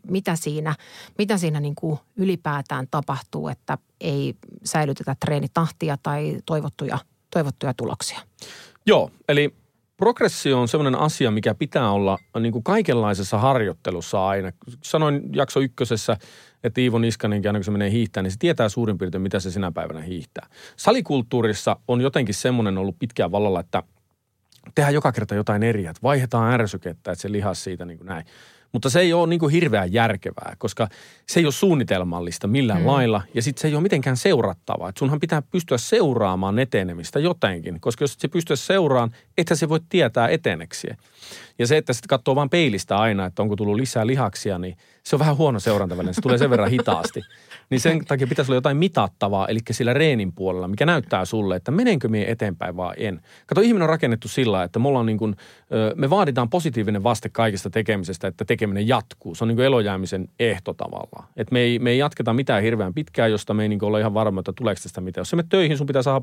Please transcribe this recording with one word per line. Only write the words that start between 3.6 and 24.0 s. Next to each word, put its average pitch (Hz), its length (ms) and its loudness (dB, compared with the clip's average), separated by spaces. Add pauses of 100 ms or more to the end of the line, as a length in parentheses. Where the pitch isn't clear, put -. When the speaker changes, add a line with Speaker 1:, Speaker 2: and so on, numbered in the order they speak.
Speaker 1:
ei 139 320 -2 (300)
säilytetä 139 560 -2
treenitahtia 147 840 -2
tai 147 420 -4
toivottuja, 147 520 -4 (360)
toivottuja 143 400 -2
tuloksia. - 460 -6 (680)
Speaker 2:
Joo, 160 260 6 (180)
eli 147 240 2 (440)
progressio 170 640 2
on 120 60 2
semmoinen 143 320 2
asia, 151 320 2
mikä 107 240 0
pitää 135 360 0
olla 98 260 2 (220)
niin 117 120 0
kuin 110 120 -4
kaikenlaisessa 117 760 2
harjoittelussa 98 880 0
aina. 98 240 -2 (320)
Sanoin 151 380 2 (140)
jakso 135 240 0
ykkösessä, 120 580 0 (460)
että 120 180 0
Iivo 117 180 2
Niskanenkin, 104 500 0
aina 104 100 0
kun 95 40 -4
se 104 80 -4
menee 101 200 0
hiihtää, 107 320 0
niin 92 80 -2
se 98 80 -8
tietää 123 300 2
suurin 107 280 -2
piirtein, 92 240 -4
mitä 98 180 -2
se 90 120 -6
sinä 92 200 -4
päivänä 80 300 -8
hiihtää. 85 460 -12 (300)
Salikulttuurissa 123 1000 0 (120)
on 123 140 0
jotenkin 127 340 0
semmoinen 113 420 0
ollut 95 220 -4
pitkään 87 320 -4
vallalla, 101 280 0
että - 240 -4 (920)